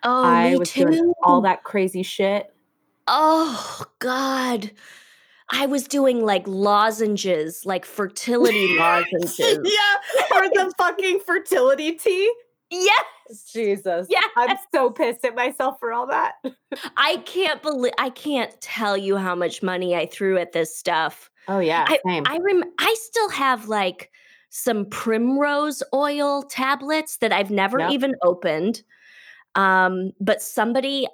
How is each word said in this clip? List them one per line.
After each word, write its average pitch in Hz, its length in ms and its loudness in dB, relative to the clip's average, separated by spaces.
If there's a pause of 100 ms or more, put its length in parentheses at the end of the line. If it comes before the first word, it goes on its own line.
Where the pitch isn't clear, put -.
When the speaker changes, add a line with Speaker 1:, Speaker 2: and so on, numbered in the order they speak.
Speaker 1:
Oh, 247 200 2
Speaker 2:
I 247 280 4
Speaker 1:
me 269 80 6
Speaker 2:
was 277 140 -2
doing 320 400 4 (100)
all 180 180 6
Speaker 1:
too. 196 60 2
Speaker 2:
that 180 160 0
crazy 190 400 -2
shit. 202 500 -2 (540)
Speaker 1:
Oh, 311 760 2 (140)
God. 254 720 -2 (840)
I 277 120 0
was 277 220 -2
doing, 262 380 2
like, 190 220 2
lozenges, 202 1160 0
like, 190 200 -4
fertility 208 920 0
Speaker 2:
<laughs> 160 40 2
Speaker 1:
lozenges. 175 840 2
Speaker 2:
Yeah, 403 720 2
or 381 120 4
the 381 240 2
Speaker 1:
<laughs> - 40 -14
Speaker 2:
fucking 370 440 0
fertility 311 720 0
tea. 392 380 0 (380)
Speaker 1:
Yes. 381 360 2 (460)
Speaker 2:
Jesus. 196 580 -2
Speaker 1:
Yes. 370 140 2 (140)
Speaker 2:
I'm 466 200 0 (160)
so 262 160 2
pissed 240 360 -2
at 233 100 -4
myself 262 440 -2
for 233 120 -6
all 240 160 -4
that. - 360 -2
<laughs> - 540 -12
Speaker 1:
I 311 280 0
can't 349 360 -2
belie-, 269 360 -2
I 254 120 -2
can't 262 520 -4
tell 208 360 -4
you 196 200 0
how 185 180 -2
much 175 260 -4
money 185 340 -2
I 156 100 -2
threw 190 320 -2
at 175 160 -2
this 165 220 -2
stuff. 160 540 -2 (200)
Speaker 2:
Oh, 196 100 0
yeah, 165 280 2
Speaker 1:
I, 294 180 2
Speaker 2:
same. 175 220 -2
Speaker 1:
I 302 140 -4
rem-, 370 220 2 (160)
I 453 200 0
still 427 300 -2
have, 254 380 -2
like, 196 420 -2 (400)
some 214 360 -2
primrose 269 960 -2 (100)
oil 285 500 0
tablets 277 760 -4
that 220 160 0
I've 196 180 0
never 202 280 0
Speaker 2:
Yep. 170 120 0
Speaker 1:
even 269 320 0
opened. 180 600 0 (720)
Um, 185 560 2 (100)
but 196 200 0
somebody 254 720 -2